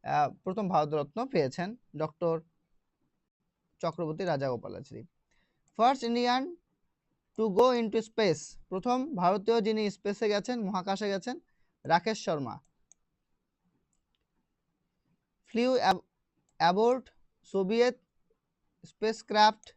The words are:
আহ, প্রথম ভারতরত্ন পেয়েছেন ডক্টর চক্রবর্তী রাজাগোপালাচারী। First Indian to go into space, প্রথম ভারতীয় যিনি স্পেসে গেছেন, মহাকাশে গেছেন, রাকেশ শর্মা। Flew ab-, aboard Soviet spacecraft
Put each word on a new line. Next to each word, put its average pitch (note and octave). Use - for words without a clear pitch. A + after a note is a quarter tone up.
আহ, D3
প্রথম F#3+
ভারতরত্ন D3+
পেয়েছেন E3+
ডক্টর E3
চক্রবর্তী E3
রাজাগোপালাচারী। A2+
First C4
Indian A#3+
to F3+
go B3
into A3
space, F#3+
প্রথম A#3+
ভারতীয় G3+
যিনি A3
স্পেসে G3+
গেছেন, G#3
মহাকাশে G3
গেছেন, A#3+
রাকেশ G#3
শর্মা। C#3
Flew A#3+
ab-, F#3
aboard A#3
Soviet A3+
spacecraft G#3+